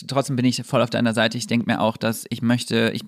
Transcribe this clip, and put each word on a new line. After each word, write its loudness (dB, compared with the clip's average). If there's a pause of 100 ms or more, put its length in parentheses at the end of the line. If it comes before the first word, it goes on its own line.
trotzdem -2
bin 2
ich 2
voll 2
auf 2
deiner 2
Seite. 2
Ich -6
denk 0
mir -2
auch, 2
dass -4
ich -6
möchte, 2
ich, -6